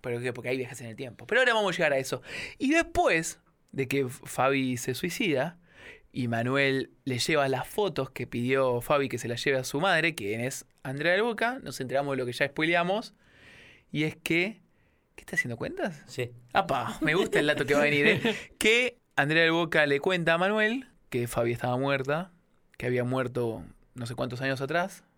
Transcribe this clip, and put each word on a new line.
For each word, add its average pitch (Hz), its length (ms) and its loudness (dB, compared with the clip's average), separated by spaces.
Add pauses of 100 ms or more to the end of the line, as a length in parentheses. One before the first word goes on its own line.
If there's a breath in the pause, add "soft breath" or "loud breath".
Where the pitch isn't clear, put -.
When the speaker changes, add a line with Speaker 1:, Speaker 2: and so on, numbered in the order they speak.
Speaker 1:
¿Pero 120 180 -4
qué? 120 140 -4
Porque 120 160 -8
hay 131 80 0
viajes 123 240 -6
en 117 60 -12
el 110 80 -12
tiempo. 120 320 -12
Pero 240 140 2
ahora 240 120 4
vamos 202 200 2
a 170 40 -4
llegar 151 160 4
a 135 40 2
eso. 131 240 -2 (360 loud breath)
Y 262 140 0
después 330 680 2 (320)
de 107 160 -2
que 135 140 0
F-, 127 240 -6
Fabi 131 520 0
se 123 160 -4
suicida 170 640 -2 (540 loud breath)
y 123 160 -2
Manuel 131 640 2 (120)
le 127 160 -2
lleva 143 300 2
las 127 180 -2
fotos 156 440 -2
que 123 160 -6
pidió 123 540 2
Fabi 143 280 2
que 123 80 -4
se 123 100 -6
las 117 160 -4
lleve 139 160 2
a 127 40 -4
su 143 180 -4
madre, 165 340 2
quien 107 260 -4
es 131 240 -6 (180)
Andrea 143 300 0
del 202 100 2
Boca, 240 400 -2
nos - 180 -10
enteramos 135 320 -2
de 131 40 -2
lo 127 80 -2
que 123 60 -4
ya 139 160 0
spoileamos, 175 680 0 (800 loud breath)
y 151 120 0
es 156 120 -2
que, 180 460 -2 (540)
¿qué - 60 -20
está - 140 -10
haciendo 117 220 -4
cuentas? 277 500 -6
Speaker 2:
Sí. 123 240 -6 (220)
Speaker 1:
Apa, 170 480 0
me 156 140 2
gusta 190 240 2
el 147 80 2
dato 147 180 2
que 139 80 2
va 143 80 4
a - 20 4
venir, 147 240 4
¿eh? 165 140 4
Speaker 2:
<laughs> - 380 -4
Speaker 1:
Que 240 380 2 (180)
Andrea 156 280 4
del 165 80 6
Boca 165 340 2
le 143 140 2
cuenta 170 360 2
a - 20 0
Manuel 214 500 0 (220)
que 120 180 -2
Fabi 120 240 0
estaba 123 260 -2
muerta, 139 540 -2 (460)
que 120 80 -8
había 123 180 0
muerto 123 600 -2 (320)
no 123 100 -8
sé 120 100 -10
cuántos 123 260 -6
años 135 200 -2
atrás 170 420 -4 (140)